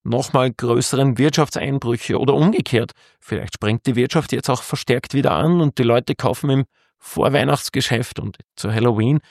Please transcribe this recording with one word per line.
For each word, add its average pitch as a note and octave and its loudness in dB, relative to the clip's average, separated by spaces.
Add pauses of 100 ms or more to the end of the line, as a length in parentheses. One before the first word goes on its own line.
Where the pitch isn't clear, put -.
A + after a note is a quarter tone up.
nochmal B2+ 0
größeren B2 0
Wirtschaftseinbrüche C#3 0
oder C3+ 2
umgekehrt? C#3+ 2 (260)
Vielleicht - -8
springt A2 -2
die B2+ 0
Wirtschaft B2 0
jetzt A#2+ -2
auch B2+ -2
verstärkt - -4
wieder C#3+ 2
an E3 2
und C#3+ 0
die C3 0
Leute A#2 2
kaufen - -2
im C3+ 2 (360)
Vorweihnachtsgeschäft C3+ -2
und G#2 -10 (180)
zu G#2 -4
Halloween A2+ 2